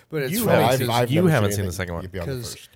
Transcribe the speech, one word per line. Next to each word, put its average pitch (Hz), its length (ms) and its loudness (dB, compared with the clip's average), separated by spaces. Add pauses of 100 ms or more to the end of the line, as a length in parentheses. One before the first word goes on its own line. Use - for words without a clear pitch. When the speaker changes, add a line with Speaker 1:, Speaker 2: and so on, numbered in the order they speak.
(100)
Speaker 1:
but 156 120 -4
it's 147 100 -4
Speaker 2:
You 226 120 -2
Speaker 1:
funny - 200 4
Speaker 2:
haven't 117 80 4
Speaker 3:
I've, 131 80 2
Speaker 1:
'cause 123 80 -2 (140)
Speaker 3:
I've 117 100 0
Speaker 2:
you - 100 2
Speaker 3:
never 175 80 6
Speaker 2:
haven't 107 200 2
Speaker 3:
seen 101 80 -4
Speaker 2:
seen 101 40 0
the 95 60 -2
Speaker 3:
anything. 85 80 -6
Speaker 2:
second 87 180 -6
one. 82 80 -6
Speaker 3:
You'd 90 100 -12
be 95 60 -8
on 87 100 -6
the 135 60 -6
Speaker 1:
'cause 120 200 -10
Speaker 3:
first. - 220 -20